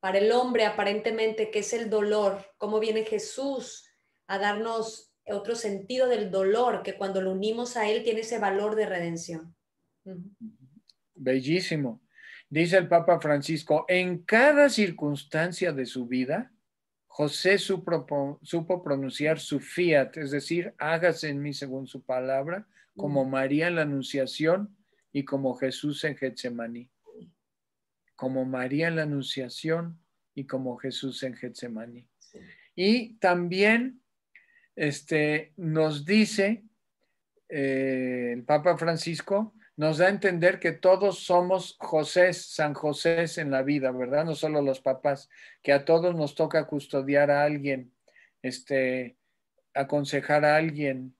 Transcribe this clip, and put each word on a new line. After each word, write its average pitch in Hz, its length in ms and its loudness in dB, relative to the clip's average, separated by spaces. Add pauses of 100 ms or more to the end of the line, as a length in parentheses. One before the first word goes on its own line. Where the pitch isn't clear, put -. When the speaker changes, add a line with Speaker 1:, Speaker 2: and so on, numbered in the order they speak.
Speaker 1:
para 190 180 2
el 214 140 6
hombre 240 340 4
aparentemente, 214 840 -2
que 214 100 -2
es 202 120 -6
el 226 180 -4
dolor, 208 540 2 (140)
cómo 214 220 0
viene 220 240 0
Jesús 254 800 -6 (400)
a 196 120 -4
darnos 220 760 -4 (140)
otro 202 280 -4
sentido 233 540 -2
del 208 220 0
dolor, 196 520 2
que 196 140 -8
cuando 190 240 -4
lo 190 120 -2
unimos 220 440 -4
a 214 120 0
él 240 140 0
tiene 220 180 0
ese 220 180 -4
valor 208 380 0
de 214 100 0
redención. 170 680 -8 (480)
Ujú. 190 260 -14 (840)
Speaker 2:
Bellísimo. 135 880 -2 (460)
Dice 165 300 2
el 180 100 2
Papa 170 320 4
Francisco, 151 680 0
"En 180 360 0
cada 285 440 6
circunstancia 165 1040 -2
de 131 140 -4
su 123 200 -8
vida, 131 460 -2 (540)
José 180 520 0
supo, 151 840 -2
supo 170 400 -4
pronunciar 143 580 -2
su 143 200 -4
fiat, 151 560 2
es 147 140 -6
decir, 170 480 -4
hágase 165 500 0
en 143 140 -4
mí 147 100 -6
según 135 340 -8
su 131 180 -16
palabra, 135 640 -4 (300)
como 139 280 0
Speaker 1:
Mm. 131 60 -4
Speaker 2:
María 135 380 2
en 175 80 0
la 160 60 2
Anunciación 147 960 -2 (360)
y 139 120 -2
como 135 320 -2
Jesús 139 480 -4
en 143 120 -2
Getsemaní". 120 760 -8 (1300)
Como 131 280 -2
María 131 440 -2
en 165 80 -2
la 160 60 0
Anunciación 151 1000 -4 (340)
y 135 120 -8
como 131 300 -6
Jesús 131 460 -8
en 127 120 -6
Getsemaní. 120 760 -12 (100)
Speaker 1:
Sí. - 200 -20 (360)
Speaker 2:
Y 220 440 2
también, 196 840 2 (760)
este, 151 800 -2
nos 156 480 0
dice, 208 600 2 (840)
eh, 131 840 -2
el 120 100 -10
Papa 151 340 4
Francisco, 170 760 -2 (220)
nos 151 220 0
da 180 80 6
a 190 40 6
entender 185 500 2
que 170 120 0
todos 185 480 4
somos 180 600 2
José, 170 540 2
San 151 400 -2
José 165 500 0 (140)
en 151 120 -4
la 135 120 2
vida, 135 300 2
¿verdad? 127 340 0
No 160 80 -2
solo 151 260 0
los 135 200 0
papás, 135 500 -2 (320)
que 143 100 4
a 143 140 4
todos 170 280 4
nos 151 200 -2
toca 156 320 0
custodiar 143 640 2
a 143 140 4
alguien, 139 500 -2 (480)
este, 127 760 -2 (580)
aconsejar 143 720 0
a 151 120 6
alguien 143 640 -2